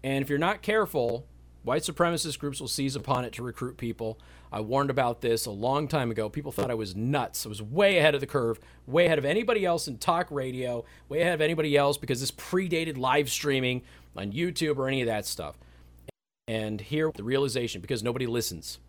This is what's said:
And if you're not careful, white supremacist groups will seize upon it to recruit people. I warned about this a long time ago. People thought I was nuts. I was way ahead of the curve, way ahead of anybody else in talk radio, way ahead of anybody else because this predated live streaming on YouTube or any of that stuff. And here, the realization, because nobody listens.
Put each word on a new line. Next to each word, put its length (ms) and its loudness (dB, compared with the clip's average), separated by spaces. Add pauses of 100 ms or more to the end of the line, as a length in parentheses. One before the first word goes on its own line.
And 180 0
if 80 -4
you're 80 2
not 240 0
careful, 640 0 (380)
white 180 0
supremacist 560 0
groups 240 -6
will 60 -8
seize 280 -2
upon 300 0
it 80 -10
to 100 -10
recruit 340 -8
people. 420 -6 (320)
I 100 -4
warned 300 2
about 300 0
this 240 2
a 60 -6
long 360 0
time 240 0
ago. 180 -2
People 220 -8
thought 200 -2
I 40 -2
was 200 -4
nuts. 500 -2
I 40 -10
was 120 -8
way 360 4
ahead 180 8
of 60 0
the 60 -4
curve, 320 0 (260)
way 220 6
ahead 100 4
of 80 0
anybody 400 2
else 220 0
in 100 -8
talk 320 2
radio, 560 -4 (220)
way 140 -2
ahead 120 4
of 80 0
anybody 340 2
else 220 6
because 220 -2
this 120 -2
predated 680 -2
live 320 2
streaming 520 2 (340)
on 160 -4
YouTube 460 0
or 100 -2
any 140 0
of 60 2
that 180 0
stuff. 320 -8 (920)
And 340 -4
here, 320 0
the 100 -10
realization, 580 0
because 200 -4
nobody 240 -2
listens. 640 -4